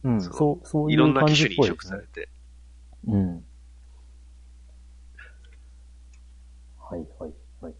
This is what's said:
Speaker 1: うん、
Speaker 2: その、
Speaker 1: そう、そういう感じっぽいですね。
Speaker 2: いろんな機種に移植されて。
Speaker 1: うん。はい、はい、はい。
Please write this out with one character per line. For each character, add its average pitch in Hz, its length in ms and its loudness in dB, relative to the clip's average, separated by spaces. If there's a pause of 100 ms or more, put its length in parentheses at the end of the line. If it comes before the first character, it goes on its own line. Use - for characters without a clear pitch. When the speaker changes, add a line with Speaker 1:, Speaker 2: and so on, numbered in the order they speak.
Speaker 1:
う 131 60 0
ん、 113 100 2
Speaker 2:
そ 87 100 -8
の、 - 60 -16
Speaker 1:
そ 147 260 0
う、 - 40 -20
そ 151 180 -2
う 151 80 0
い 156 40 4
う 151 180 6
感 - 0 -
じ - 0 -
っ - 80 4
ぽ 151 40 6
い 151 40 4
で 151 40 4
す 143 140 4
ね。 101 60 -4
Speaker 2:
い - 40 -4
ろ 127 80 6
ん - 0 -
な 85 80 0
機 - 20 -10
種 - 0 -
に - 0 -
移 - 20 -20
植 - 60 -18
さ 95 120 -10
れ 101 100 -14
て。 - 220 -14 (760)
Speaker 1:
う 104 100 -2
ん。 87 280 -2 (3250)
は - 180 -14
い、 82 100 -12 (120)
は 82 80 -14
い、 76 60 -16 (280)
は - 100 -16
い。 - 100 -20